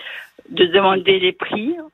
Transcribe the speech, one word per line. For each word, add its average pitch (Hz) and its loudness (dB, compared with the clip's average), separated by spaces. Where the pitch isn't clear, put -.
de - 2
demander 190 2
les 185 2
prix, 226 -4